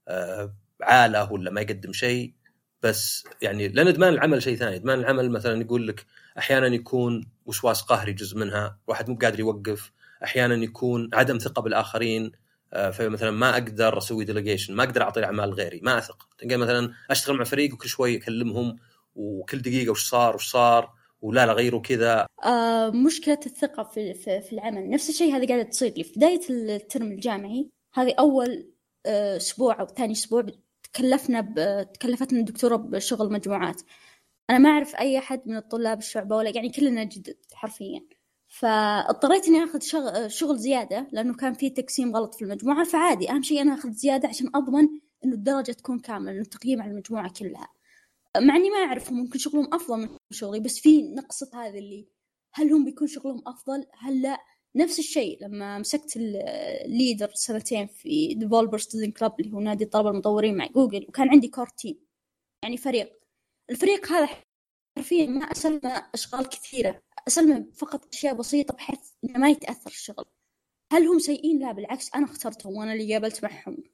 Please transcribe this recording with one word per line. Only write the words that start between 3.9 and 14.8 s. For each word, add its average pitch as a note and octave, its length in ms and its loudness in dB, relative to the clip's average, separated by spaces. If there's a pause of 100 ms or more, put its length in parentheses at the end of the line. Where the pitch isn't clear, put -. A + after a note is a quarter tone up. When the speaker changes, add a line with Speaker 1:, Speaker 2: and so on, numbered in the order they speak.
Speaker 1:
العمل C#3 300 2
شيء B2 140 -2
ثاني. A2 180 -2
إدمان B2+ 240 0
العمل B2+ 320 0
مثلا A2+ 300 -2
يقول A#2 260 -2
لك G#2 180 -10 (320)
أحيانا C3 300 2
يكون A#2+ 640 0 (140)
وسواس A2+ 360 0
قهري G2+ 320 0
جزء G2 240 -8
منها، G#2 500 -4
واحد A2+ 220 -4
مو A#2+ 80 -4
قادر A2+ 220 2
يوقف، G#2 520 -4 (320)
أحيانا B2 320 2
يكون A#2 580 -2
عدم A#2 240 4
ثقة - 240 -4
بالآخرين، A2 680 -2 (420)
آه، G2 160 -2
فمثلا G#2+ 420 -2
ما A#2 220 2
أقدر A2+ 440 0
أسوي G#2+ 280 -4
delegation، G2+ 460 -2
ما A2+ 120 0